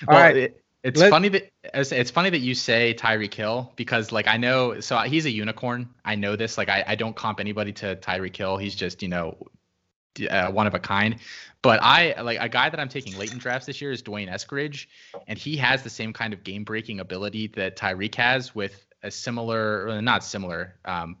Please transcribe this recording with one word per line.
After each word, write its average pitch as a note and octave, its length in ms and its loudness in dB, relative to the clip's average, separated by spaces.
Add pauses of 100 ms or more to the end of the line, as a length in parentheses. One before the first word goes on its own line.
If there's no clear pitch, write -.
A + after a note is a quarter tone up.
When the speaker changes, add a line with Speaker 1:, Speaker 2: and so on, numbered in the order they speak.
Speaker 1:
Well, D3+ 120 10
Speaker 2:
right. D#3 160 10
Speaker 1:
it, B2 260 0 (200)
it's B2+ 180 2
Speaker 2:
Let- G3 100 10
Speaker 1:
funny F#3+ 180 8
that, G3 220 0 (240)
it's, C#3 180 -2
it's B2 180 0
funny F3+ 200 2
that E3+ 100 0
you B2 140 0
say A#2 400 4
Tyreek A2 380 0
Hill A2+ 440 -4
because, A#2 360 -2
like, G#2+ 140 0
I A2 120 4
know, B2 420 2
so A#2+ 180 -2
he's C#3+ 280 0
a C#3+ 40 0
unicorn. A#2+ 580 -4 (160)
I G#2+ 120 -2
know G2+ 200 -2
this. A2 220 -4
Like, G2+ 100 -2
I, G2 180 0
I G#2 100 -2
don't A2+ 180 -4
comp G#2+ 240 -4
anybody G#2 360 -4
to F#2+ 220 -6
Tyreek F#2 400 -6
Hill. F#2+ 200 -4
He's G2 180 -6
just, F2+ 280 -8
you G2 60 -6
know, E2+ 380 -6 (680)
d-, - 140 -6
uh, F#2+ 220 0
one G#2 160 2
of G2 80 0
a F#2 60 -4
kind. G#2 360 0 (460)
But A2+ 200 8
I, D3+ 400 6
like, A#2 180 -2
a A#2 80 -2
guy B2 220 2
that D#3 100 -6
I'm C3+ 80 -6
taking B2+ 300 -10
late A2 140 -8
in B2 60 -12
drafts B2+ 280 -6
this C3+ 160 -10
year C#3+ 100 -6
is A#2+ 100 -8
Dwayne G2+ 300 -8
Eskridge, C#3 540 -8 (420)
and G#2+ 100 -8
he D3+ 200 -6
has C3 240 2
the A#2+ 80 -12
same A2 240 -8
kind A2+ 180 -6
of F#2 100 -12
game-breaking G#2 560 -8
ability G2 500 -8
that F#2+ 280 -6
Tyreek G2 380 -4
has B2+ 400 0
with G2+ 320 -8 (160)
a G#2 80 -12
similar, A2+ 800 -4
or G#2+ 140 -4
not A2+ 220 2
similar, F2+ 500 -8 (120)
um, E2+ 340 -8